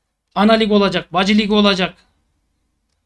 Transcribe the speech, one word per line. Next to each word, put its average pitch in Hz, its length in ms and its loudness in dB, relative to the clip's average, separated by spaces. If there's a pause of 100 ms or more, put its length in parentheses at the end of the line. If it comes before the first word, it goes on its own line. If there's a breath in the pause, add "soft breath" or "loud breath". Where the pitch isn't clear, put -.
(340)
Ana 208 180 2
lig 220 200 0
olacak, 190 400 0
bacı 196 260 0
lig 214 140 -2
olacak. 202 420 0 (1120)